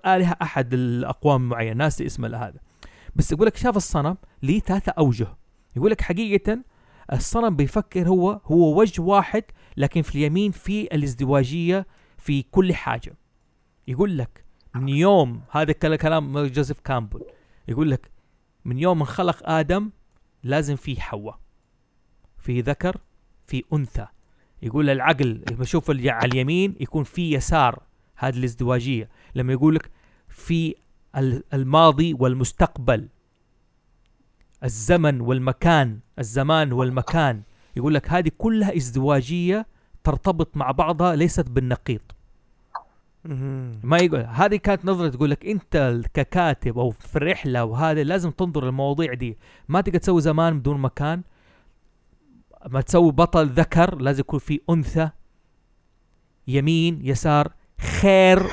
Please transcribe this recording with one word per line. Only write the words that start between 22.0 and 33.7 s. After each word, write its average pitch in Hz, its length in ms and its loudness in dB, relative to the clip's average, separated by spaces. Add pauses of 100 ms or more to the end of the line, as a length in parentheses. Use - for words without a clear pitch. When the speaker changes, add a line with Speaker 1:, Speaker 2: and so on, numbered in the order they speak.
Speaker 1:
في 123 240 -4
ذكر، 143 360 -4 (480)
في 131 180 -6 (100)
أنثى. 131 340 -4 (540)
يقول 143 280 0
العقل 135 640 0
لما 120 100 -6
يشوف 156 300 -2
ال-، 135 180 -2
على 117 220 0
اليمين 165 480 0
يكون 147 240 -4
في 165 300 -4
يسار، 135 460 0 (360)
هذه 131 220 -4
الازدواجية. 123 720 -2 (260)
لما 127 180 -2
يقول 151 220 4
لك - 160 -6 (380)
في 165 460 -4 (420)
ال-، 131 260 -2 (100)
الماضي 151 680 4
والمستقبل، 127 880 0 (1600)